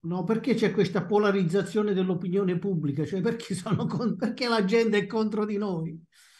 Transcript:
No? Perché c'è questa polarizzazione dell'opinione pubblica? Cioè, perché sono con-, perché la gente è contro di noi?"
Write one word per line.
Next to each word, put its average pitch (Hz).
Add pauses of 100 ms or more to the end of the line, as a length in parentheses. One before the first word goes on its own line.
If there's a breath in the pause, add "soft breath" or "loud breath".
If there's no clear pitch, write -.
No? 175
Perché 220
c'è 220
questa 202
polarizzazione 202
dell'opinione 185
pubblica? 151
Cioè, 190
perché 226
sono -
con-, 214
perché 240
la 226
gente 220
è 202
contro 214
di 208
noi?" 165 (400 soft breath)